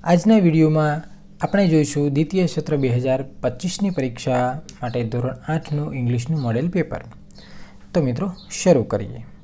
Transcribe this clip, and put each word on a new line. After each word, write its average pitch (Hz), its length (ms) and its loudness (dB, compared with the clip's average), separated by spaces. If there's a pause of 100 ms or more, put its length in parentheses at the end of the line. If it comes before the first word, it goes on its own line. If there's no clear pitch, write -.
આજના 180 340 4
વીડિયોમાં 156 640 4 (400)
આપણે 196 260 2
જોઈશું 147 460 2
દ્વિતીય 160 320 2
સત્ર 151 320 -2
બે 135 120 2
હજાર 131 360 0 (160)
પચીસની 180 480 -2
પરીક્ષા 131 720 -2 (200)
માટે 123 220 -4
ધોરણ 120 320 -4 (120)
આઠનું 151 480 -4
ઇંગ્લિશનું 123 460 -2
મોડેલ 123 280 -2
પેપર. - 320 -4 (920)
તો 175 80 2
મિત્રો, 139 300 -2 (200)
શરૂ 147 320 4
કરીએ. 104 420 -6 (180)